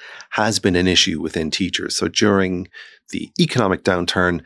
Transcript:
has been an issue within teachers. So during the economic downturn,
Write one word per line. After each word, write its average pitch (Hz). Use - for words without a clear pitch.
has 107
been 92
an 90
issue 85
within 80
teachers. -
So -
during 95
the -
economic 113
downturn, 90